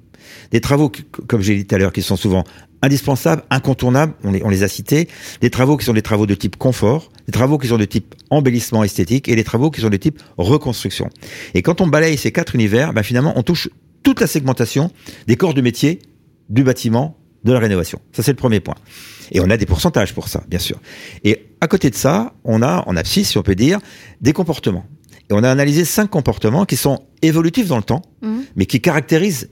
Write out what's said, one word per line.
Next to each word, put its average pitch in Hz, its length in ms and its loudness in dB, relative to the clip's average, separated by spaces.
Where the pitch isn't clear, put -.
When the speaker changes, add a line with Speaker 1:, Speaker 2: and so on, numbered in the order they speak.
Speaker 1:
Des 113 100 2
travaux 143 280 2
qui, - 140 -10
c-, - 60 -20
comme 113 160 0
j'ai 101 140 2
dit 98 100 -4
tout - 80 -2
à 95 40 4
l'heure, 92 140 2
qui 95 100 -4
sont 98 140 -2
souvent 92 280 0
indispensables, 139 680 0
incontournables, 135 720 0
on 98 80 -4
les, 95 140 0
on 110 40 0
les 98 140 2
a 101 60 2
cités, 147 400 -2
des 120 100 2
travaux 135 260 2
qui 123 80 -4
sont 123 80 0
des 107 100 2
travaux 107 240 0
de 101 80 2
type - 220 -6
confort, 127 540 0
des - 60 -10
travaux 135 260 2
qui 135 80 -6
sont 117 100 0
de 107 80 2
type - 300 -4
embellissement 120 540 2
esthétique 104 440 -2
et 123 60 2
des 113 100 2
travaux 139 260 0
qui 139 100 -10
sont 110 100 0
de 101 60 0
type - 260 -2
reconstruction. 117 720 -2
Et 90 80 2
quand 175 180 0
on 190 80 4
balaye 151 280 2
ces 117 140 -2
quatre - 240 -4
univers, 120 380 2
ben 107 100 0
finalement, 123 340 0
on 127 60 0
touche - 260 -2
toute 269 160 4
la 240 80 2
segmentation 135 640 0
des 117 100 4
corps 165 180 0
de 135 60 0
métier, 143 380 0
du 113 120 2
bâtiment, 127 540 0
de 113 80 4
la 127 60 4
rénovation. 101 420 0
Ça, - 100 -6
c'est 139 100 0
le 120 40 0
premier 110 240 0
point. - 160 -10
Et 90 80 2
on 90 100 2
a 113 60 4
des 101 100 0
pourcentages 104 480 0
pour - 140 -10
ça, - 200 -6
bien 90 120 -4
sûr. - 200 -8
Et - 220 0
à 170 60 -2
côté 165 240 2
de - 60 -8
ça, 196 360 0
on 113 180 2
a, 170 240 0
en 92 100 -2
abscisse, 123 340 -2
si - 80 0
on 95 40 -2
peut 98 140 0
dire, 156 240 2
des 143 120 2
comportements. 139 540 -2
Et 101 40 0
on 104 80 4
a 127 80 4
analysé 143 340 2
cinq 214 240 0
comportements 131 560 0
qui - 120 -2
sont - 280 -2
évolutifs 165 460 2
dans 135 80 0
le 107 60 -2
temps, 131 200 -2
Speaker 2:
Mhm. 220 220 -6
Speaker 1:
mais 95 100 0
qui 120 140 -2
caractérisent 156 720 0